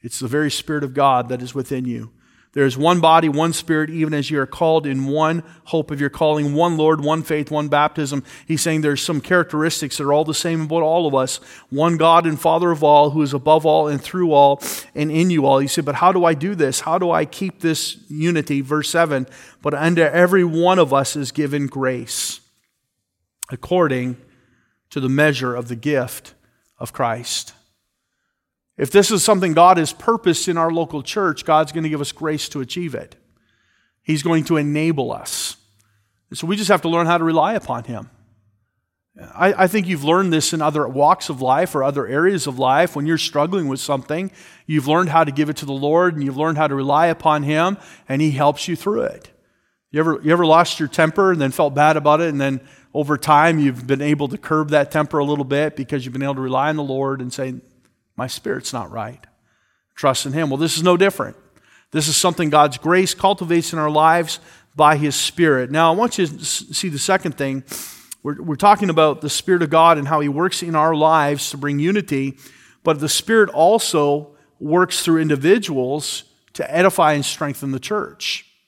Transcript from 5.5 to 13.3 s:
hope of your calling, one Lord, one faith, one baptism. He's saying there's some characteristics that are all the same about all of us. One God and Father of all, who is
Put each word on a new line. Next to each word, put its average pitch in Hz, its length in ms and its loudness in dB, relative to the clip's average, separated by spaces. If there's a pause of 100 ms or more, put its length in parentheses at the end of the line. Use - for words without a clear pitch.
hope 156 260 -4
of 143 120 -4
your 143 80 -2
calling, 151 420 0
one 165 240 0
Lord, 156 240 2
one 156 220 -2
faith, 151 280 -4
one 151 180 -4
baptism. 147 540 -2 (240)
He's 160 140 -2
saying 156 220 0
there's 143 200 -2
some 156 200 -4
characteristics 156 760 -2
that 147 80 -6
are 143 80 0
all 151 140 2
the 156 80 -4
same 165 260 -2
about 160 220 -2
all 165 240 2
of 139 80 -2
us. 131 220 0 (340)
One 160 260 0
God 165 300 4
and 156 120 -2
Father 170 320 2
of 156 140 -2
all, 147 260 6
who 156 120 0
is 135 100 -2